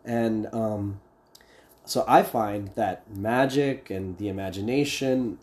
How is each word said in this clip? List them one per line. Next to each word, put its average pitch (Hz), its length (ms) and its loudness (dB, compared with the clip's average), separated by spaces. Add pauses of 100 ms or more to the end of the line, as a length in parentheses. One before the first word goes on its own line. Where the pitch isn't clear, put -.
And, 113 480 0
um, 104 480 -2 (840)
so - 240 -2
I 151 140 8
find 104 520 -2
that 98 400 -2
magic 131 760 2
and 95 280 -6
the 104 100 -4
imagination 117 1160 0